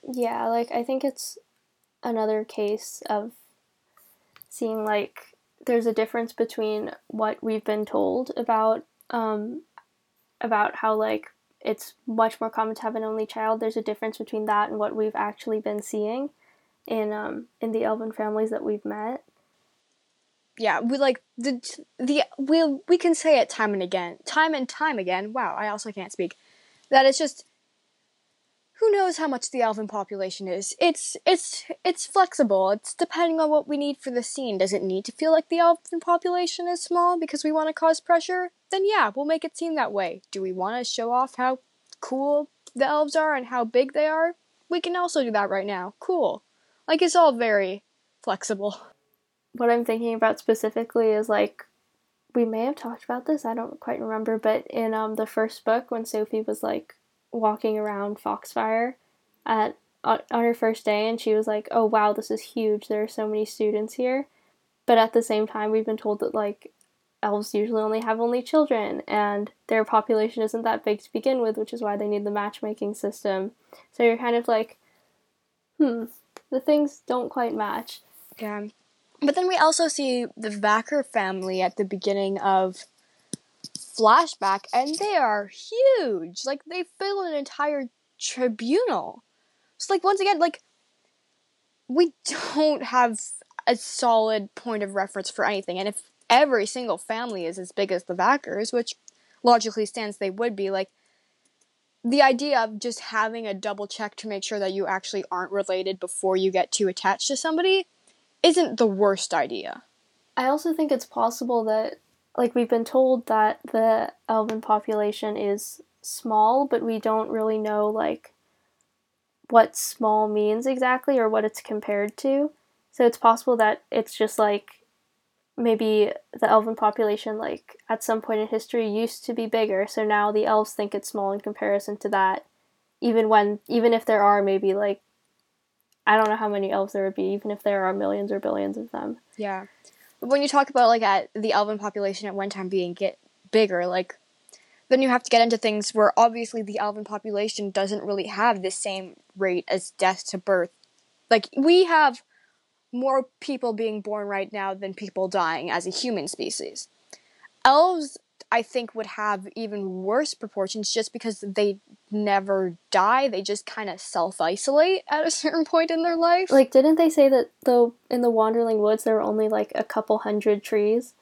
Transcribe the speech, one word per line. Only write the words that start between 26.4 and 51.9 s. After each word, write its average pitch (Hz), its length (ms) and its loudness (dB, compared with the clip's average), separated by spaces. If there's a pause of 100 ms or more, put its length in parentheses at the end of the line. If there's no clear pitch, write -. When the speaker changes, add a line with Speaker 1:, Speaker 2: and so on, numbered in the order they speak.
Speaker 2:
That 269 160 8
it's 269 120 6
just, - 260 -2 (1400)
who 440 120 4
knows 381 240 2
how 320 100 -2
much 254 240 -4
the 254 100 -4
elven 214 280 0
population 196 580 -8
is? 185 340 -6
It's, - 360 0 (100)
it's, - 380 0 (200)
it's 359 220 -2
flexible. 202 640 2
It's - 240 -4
depending 330 460 0
on 311 100 2
what 302 160 2
we 294 100 -2
need 285 220 -4
for 269 120 -10
the 240 120 -2
scene. 233 360 -6
Does 190 140 0
it 202 100 -2
need 190 240 -4
to - 60 -12
feel 320 200 2
like 320 160 2
the 339 100 0
elven 339 420 2
population 349 680 -2
is 349 140 -4
small 349 360 2
because 302 240 -6
we 311 100 0
wanna 311 200 0
cause 320 280 2
pressure? 359 500 0 (200)
Then 392 140 0
yeah, 381 300 2
we'll 285 120 -4
make 320 180 0
it 320 120 -8
seem 330 180 -4
that 247 180 -2
way. 190 380 -4
Do 196 100 -8
we 190 120 -4
wanna 208 320 -4
show 233 280 -4
off 254 240 0
how 254 220 0 (420)
cool 294 480 -2 (260)
the 262 120 0
elves 302 300 0
are 311 180 2
and 254 120 -4
how 240 180 -2
big 269 280 0
they 302 140 0
are? 320 280 0 (340)
We 349 120 -2
can 339 140 -6
also 349 300 0
do 226 80 -4
that 202 180 0
right 196 160 -2
now. 185 320 -6
Cool. 233 440 -2 (440)
Like, 320 160 2
it's 349 140 2
all 320 160 6
very 208 500 0 (400)
flexible. 196 580 -6 (720)
Speaker 1:
What 240 180 0
I'm 240 140 2
thinking 226 300 -2
about 220 240 0
specifically 226 720 0
is, 214 200 0
like, 208 380 -2 (680)